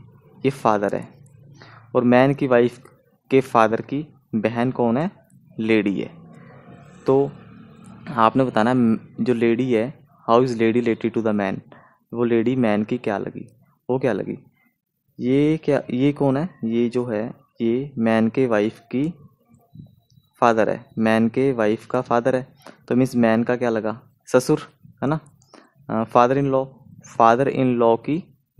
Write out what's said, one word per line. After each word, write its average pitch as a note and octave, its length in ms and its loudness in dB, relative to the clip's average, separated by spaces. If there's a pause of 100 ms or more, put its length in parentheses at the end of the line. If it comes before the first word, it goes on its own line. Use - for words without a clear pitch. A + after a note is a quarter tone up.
(440)
ये C3+ 60 0
फादर G#2 440 0
है।" - 140 -8 (880)
और B2 100 2
"मैन B2+ 300 4
की C#3 120 -4
वाइफ A#2+ 360 2 (480)
के C3 100 4
फादर A#2 400 2
की C#3+ 260 -8 (280)
बहन A#2 360 -2
कौन A#2+ 260 -2
है? E3+ 140 -2 (480)
लेडी G#2+ 420 0
है।" A1 100 -8 (960)
तो C#3 260 2 (760)
आपने A#2 360 2
बताना A#2 260 0
है, A#2+ 260 2 (280)
जो B2 100 0
लेडी A#2 380 0
है, A#2 340 -4 (240)
how A#2 140 6
is B2 100 -2
lady A2+ 280 2
related A2+ 340 -2
to A2+ 60 0
the G#2+ 180 -2
man, G2 200 -4 (520)
वो A#2 120 -2
लेडी A#2 320 0
man G#2+ 280 0
की B2 140 -4
क्या G#2 200 -4
लगी, - 380 -12 (340)
वो C3 80 0
क्या C3+ 140 -2
लगी? G#2 260 -6 (840)
ये C#3+ 440 0
क्या, C#3 260 0
ये C3+ 220 0
कौन C#3 240 0
है? - 140 -6 (140)
ये A#2 240 0
जो B2 180 -4
है, A2+ 280 -6 (260)
ये B2+ 380 -2
man A2+ 300 2
के C3 180 -2
wife G#2+ 320 -2
की D3 360 -6 (1300)
फादर A2+ 300 4
है, - 160 -8 (120)
man A2+ 300 2
के C3 240 0
wife A2 340 -2
का B2+ 140 -4
फादर B2 360 0
है, B2+ 100 -8 (420)
तो B2 80 -2
मीन्स B2+ 200 0
man A2+ 280 2
का B2 120 -2
क्या A#2+ 140 -4
लगा? A2 300 -4 (260)
ससुर, C#3+ 340 2 (260)
है - 200 -10
ना? D#3 140 -4 (680)
अ, A2+ 140 -4
father B2 320 4
in C#3 100 0
law, C3+ 200 -2 (540)
father A#2 280 4
in B2+ 300 0
law A#2 200 2
की D3+ 380 -8 (240)